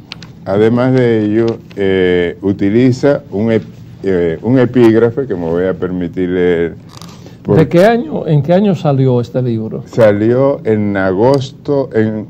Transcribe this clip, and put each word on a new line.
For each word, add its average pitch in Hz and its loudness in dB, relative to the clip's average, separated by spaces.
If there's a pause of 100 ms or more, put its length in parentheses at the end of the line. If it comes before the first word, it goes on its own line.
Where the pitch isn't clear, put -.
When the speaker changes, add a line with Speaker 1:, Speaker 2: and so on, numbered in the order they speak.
(440)
Speaker 1:
además 113 2
de 120 2
ello, 110 0 (300)
eh, 90 0
utiliza 120 0
un 110 -2
ep-, 107 0 (400)
eh, 87 0
un 123 2
epígrafe 117 2
que 110 -6
me 87 -6
voy 87 -2
a 92 -2
permitir 90 -6
leer. 87 0 (680)
Por 104 2
Speaker 2:
¿De 151 4
qué 175 4
año, 233 -2
en 151 2
qué 160 0
año 196 2
salió 131 0
este 123 -4
libro? 110 -6
Speaker 1:
Salió 117 2
en 104 0
agosto, 131 -2
en, 110 -2